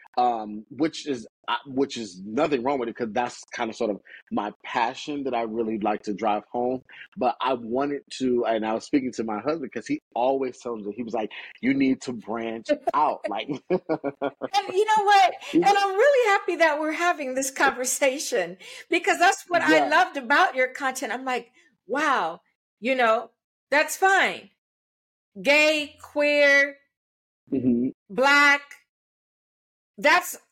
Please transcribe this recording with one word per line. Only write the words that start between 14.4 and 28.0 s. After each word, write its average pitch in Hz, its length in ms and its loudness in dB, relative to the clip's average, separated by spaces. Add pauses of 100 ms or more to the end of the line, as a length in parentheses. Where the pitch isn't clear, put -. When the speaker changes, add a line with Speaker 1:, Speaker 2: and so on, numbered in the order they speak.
Speaker 2:
And 403 180 -2
you 392 120 2
know 427 200 2
what? 392 300 6 (180)
Speaker 1:
He's 349 140 2
Speaker 2:
And 403 120 6
I'm 392 180 0
really 494 340 4
happy 403 260 0
that 302 220 2
we're 311 140 -2
having 294 420 -2
this 269 160 -2
conversation 254 1080 -2 (320)
because 339 280 0
that's 381 300 2
what 339 140 0
I 311 180 4
Speaker 1:
Yeah. - 80 2
Speaker 2:
loved 330 300 2
about 285 360 2
your 254 140 0
content. 262 440 -6
I'm 254 120 -6
like, 247 280 -4 (340)
"Wow, 220 540 0 (400)
you 262 140 0
know, 233 360 2 (400)
that's 311 260 0
fine. 277 540 2 (920)
Gay, 294 600 2
queer, 285 760 2 (720)
Speaker 1:
Mm-hmm. 123 400 0 (200)